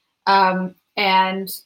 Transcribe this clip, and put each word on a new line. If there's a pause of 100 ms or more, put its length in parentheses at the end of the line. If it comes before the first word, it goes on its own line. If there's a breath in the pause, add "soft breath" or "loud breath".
(260)
Um, (220)
and (160)